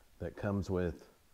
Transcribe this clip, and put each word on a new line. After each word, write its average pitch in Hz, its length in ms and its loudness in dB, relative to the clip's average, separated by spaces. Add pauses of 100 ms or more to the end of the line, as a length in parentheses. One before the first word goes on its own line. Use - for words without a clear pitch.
(200)
that - 180 -6
comes 101 320 0
with 90 260 2 (380)